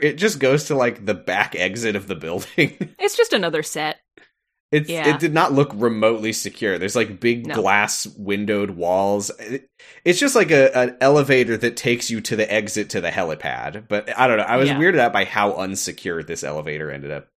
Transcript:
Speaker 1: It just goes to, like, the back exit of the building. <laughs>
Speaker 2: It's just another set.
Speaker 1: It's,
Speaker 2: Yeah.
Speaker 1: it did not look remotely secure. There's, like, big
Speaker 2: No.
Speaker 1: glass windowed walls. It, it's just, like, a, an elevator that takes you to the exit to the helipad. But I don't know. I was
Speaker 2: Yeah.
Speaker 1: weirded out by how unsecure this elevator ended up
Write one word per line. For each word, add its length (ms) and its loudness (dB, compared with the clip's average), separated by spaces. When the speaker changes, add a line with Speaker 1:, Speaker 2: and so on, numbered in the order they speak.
Speaker 1:
It 140 2
just 240 0
goes 280 4
to, 100 -2
like, 280 0
the 100 0
back 420 -2
exit 400 -2
of 100 -8
the 80 -6
building. 800 -4
<laughs> 60 -20
Speaker 2:
It's 160 -2
just 160 2
another 320 -2
set. 320 -6
Speaker 1:
It's, 200 2
Speaker 2:
Yeah. 240 0
Speaker 1:
it 60 -4
did 120 0
not 220 2
look 200 2
remotely 600 2
secure. 440 -4
There's, 180 -2
like, 240 -2
big 260 0
Speaker 2:
No. 80 -6
Speaker 1:
glass 520 2
windowed 520 -2
walls. 680 0
It, 320 -12
it's 140 4
just, 180 2
like, 140 4
a, 260 6
an 240 2
elevator 580 4
that 180 -2
takes 340 -2
you 120 -4
to 140 -4
the 160 0
exit 380 -2
to 100 -4
the 100 -4
helipad. 800 -6
But 300 -4
I 80 6
don't 120 4
know. 60 2
I 120 0
was 120 4
Speaker 2:
Yeah. 100 -2
Speaker 1:
weirded 200 4
out 160 4
by 100 2
how 280 0
unsecure 720 -6
this 180 -10
elevator 460 -6
ended 200 -10
up 260 -12